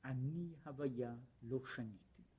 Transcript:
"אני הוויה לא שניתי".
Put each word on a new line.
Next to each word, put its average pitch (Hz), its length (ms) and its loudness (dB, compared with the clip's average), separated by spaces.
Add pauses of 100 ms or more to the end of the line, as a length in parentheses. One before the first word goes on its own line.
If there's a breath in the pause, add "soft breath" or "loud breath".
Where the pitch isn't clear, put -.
"אני 147 500 2 (120)
הוויה 127 500 2 (260)
לא 127 240 0
שניתי". - 580 -6 (160)